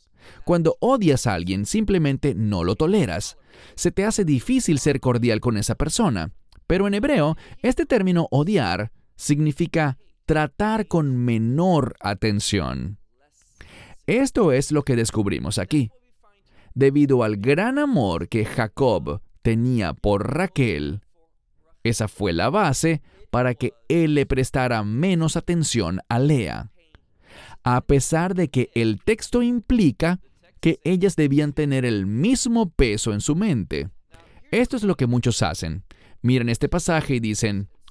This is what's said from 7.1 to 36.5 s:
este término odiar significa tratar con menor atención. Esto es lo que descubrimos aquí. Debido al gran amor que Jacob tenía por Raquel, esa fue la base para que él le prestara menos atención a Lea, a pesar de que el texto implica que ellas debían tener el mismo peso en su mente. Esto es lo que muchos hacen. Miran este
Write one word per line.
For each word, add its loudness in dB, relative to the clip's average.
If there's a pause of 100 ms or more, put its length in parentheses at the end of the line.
este 0
término 2
odiar 0 (240)
significa 0 (280)
tratar -2
con 0
menor 0
atención. -2 (1080)
Esto 2
es 0
lo 0
que 0
descubrimos -2
aquí. -2 (800)
Debido 4
al 0
gran 0
amor 0
que -2
Jacob -2 (200)
tenía 0
por -2
Raquel, -2 (840)
esa -2
fue -4
la 0
base 0 (300)
para 2
que -6 (160)
él 2
le 2
prestara 0
menos 0
atención -2
a 0
Lea, 0 (920)
a 2
pesar 0
de 0
que -2
el 0
texto -2
implica 2 (400)
que 0
ellas 0
debían 2
tener -2
el 0
mismo 0
peso 0
en -2
su 0
mente. -2 (600)
Esto 0
es -6
lo 2
que 0
muchos 0
hacen. -4 (380)
Miran 2
este -2